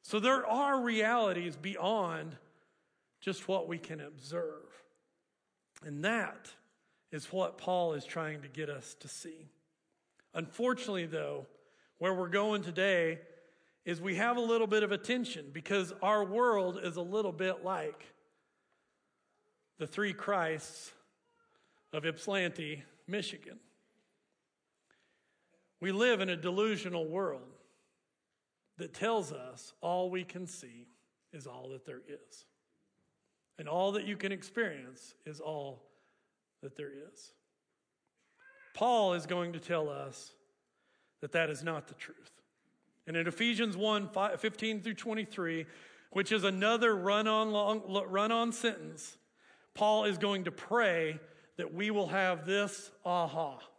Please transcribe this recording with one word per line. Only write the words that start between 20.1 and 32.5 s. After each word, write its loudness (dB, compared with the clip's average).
Christs -2
of -4
Ypsilanti, -2
Michigan. -6
We 0
live 6
in 2
a 0
delusional 0
world -4
that -8
tells 0
us -12
all 0
we -4
can -10
see -16
is -14
all -12
that -14
there -12
is. -18